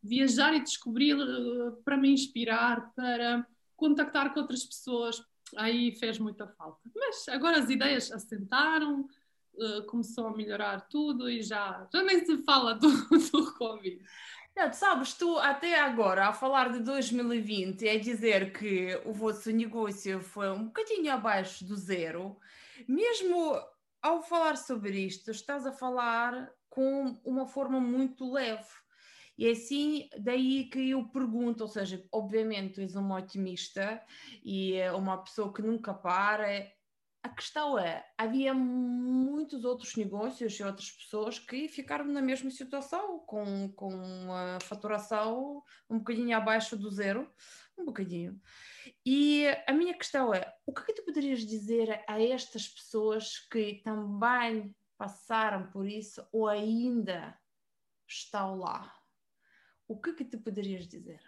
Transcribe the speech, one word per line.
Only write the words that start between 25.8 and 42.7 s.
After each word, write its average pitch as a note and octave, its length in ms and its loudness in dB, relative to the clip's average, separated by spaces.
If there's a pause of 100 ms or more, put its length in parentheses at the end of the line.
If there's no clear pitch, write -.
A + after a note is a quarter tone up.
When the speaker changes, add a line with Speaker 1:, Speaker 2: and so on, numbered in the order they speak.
Speaker 2:
com C4+ 560 0
uma C4 220 0
forma C4+ 340 -2
muito B3+ 500 0
leve. A#3 380 -4 (720)
E A3+ 80 2
é A#3 60 6
assim, C#4+ 680 -2
daí C4 480 2
que C4 240 -2
eu C4 180 0
pergunto, A#3 540 0
ou G#3+ 60 -6
seja, F#3+ 440 -6
obviamente G#3+ 600 -2
tu G3 80 -8
és F#3 120 -6
uma G3 220 -2
otimista F#3+ 840 -6 (420)
e F#3+ 300 -2
é F#3 180 0
uma F#3+ 240 0
pessoa G3+ 340 -6
que G#3 120 -8
nunca A3 320 -2
para. G3+ 760 0 (520)
A B3 80 -10
questão C#4+ 480 -2
é, E3 260 -2 (140)
havia C4 340 2
muitos B3+ 1120 0
outros B3 320 -4
negócios G#3+ 600 -4
e G#3 40 -8
outras G3 280 -8
pessoas G#3+ 480 -6
que C4+ 280 -8
ficaram D4 380 -6
na C#4+ 160 -2
mesma C4 300 -2
situação, D#4 680 -6